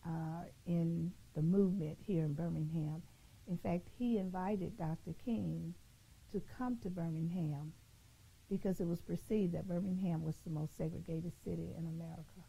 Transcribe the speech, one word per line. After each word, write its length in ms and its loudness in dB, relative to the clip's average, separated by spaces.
uh, 420 -2
in 480 2
the 80 2
movement 600 6
here 240 4
in 80 2
Birmingham. 680 0
In 100 0
fact, 300 0
he 200 4
invited 600 0
Doctor 360 -2
King 600 -2
to 100 0
come 220 0
to 100 -4
Birmingham 840 0
because 320 2
it 60 2
was 140 0
perceived 520 2
that 120 -2
Birmingham 580 2
was 160 0
the 100 -10
most 260 -2
segregated 560 -2
city 320 -4
in 100 -4
America. 600 -8